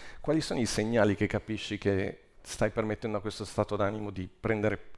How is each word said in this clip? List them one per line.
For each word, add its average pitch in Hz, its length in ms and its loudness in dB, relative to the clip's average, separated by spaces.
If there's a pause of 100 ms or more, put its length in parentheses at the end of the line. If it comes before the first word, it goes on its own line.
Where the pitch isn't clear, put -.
(220)
Quali 156 200 2
sono - 180 -2
i 117 60 4
segnali 107 500 4
che 104 120 2
capisci 107 500 -4
che 98 520 0 (120)
stai - 300 0
permettendo 107 460 -2
a 98 40 -2
questo 107 240 -6
stato 104 300 0
d'animo 104 340 0
di 95 180 -6
prendere 107 720 0